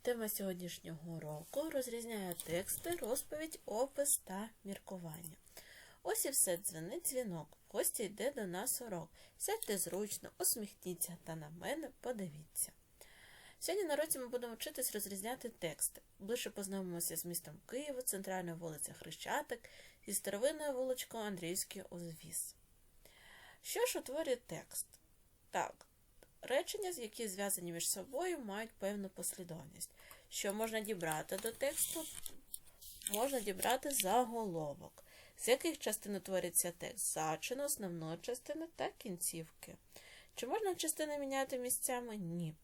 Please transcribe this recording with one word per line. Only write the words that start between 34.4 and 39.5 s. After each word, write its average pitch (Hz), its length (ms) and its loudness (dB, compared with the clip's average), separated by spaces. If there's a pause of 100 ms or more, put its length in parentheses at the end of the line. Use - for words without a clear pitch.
З - 100 -2
яких 277 320 6
частин 208 360 0
утворюється 180 560 2
текст? - 420 -2
Зачин, 160 460 0
основної 175 580 -2
частини 294 580 -4
та 339 220 0
кінцівки. 170 800 -4 (600)